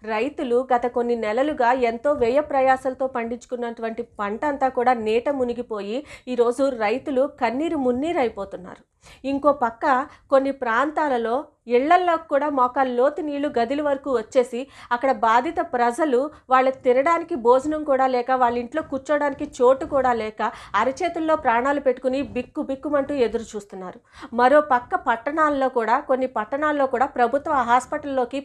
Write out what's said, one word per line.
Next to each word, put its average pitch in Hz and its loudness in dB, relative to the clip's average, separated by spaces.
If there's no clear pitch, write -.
రైతులు 247 0
గత 240 2
కొన్ని 240 0
నెలలుగా 247 2
ఎంతో 233 -2
వ్యయ 247 2
ప్రయాసలతో 262 0
పండించుకున్నటువంటి 233 -6
పంట 208 -4
అంతా 269 0
కూడా 247 4
నీట 233 0
మునిగిపోయి, 233 -4
ఈరోజు 247 2
రైతులు 262 0
కన్నీరు 277 -2
మున్నీరైపోతున్నారు. 247 -4
ఇంకో 277 2
పక్క 226 -4
కొన్ని 277 4
ప్రాంతాలలో 254 0
ఇళ్లల్లో 339 4
కూడా 285 0
మోకాలు 254 2
లోతు 294 2
నీళ్లు 285 -4
గదుల 247 0
వరకు 277 -2
వచ్చేసి, 240 0
అక్కడ 269 0
బాధిత 254 2
ప్రజలు 240 2
వాళ్ళ 262 4
తినడానికి 330 2
భోజనం 285 2
కూడా 262 2
లేక, 247 -2
వాళ్ళ 240 2
ఇంట్లో 294 -6
కూర్చోడానికి 285 -2
చోటు 254 4
కూడా 254 2
లేక, 214 -8
అరచేతుల్లో 311 -2
ప్రాణాలు 262 2
పెట్టుకుని 254 0
బిక్కు 254 -6
బిక్కుమంటూ 277 -2
ఎదురు 220 -4
చూస్తున్నారు. 190 -12
మరో 262 8
పక్క 247 0
పట్టణాల్లో 294 0
కూడా, 226 2
కొన్ని 254 0
పట్టణాల్లో 285 0
కూడా 262 2
ప్రభుత్వ 269 2
హాస్పిటల్లోకి, 262 0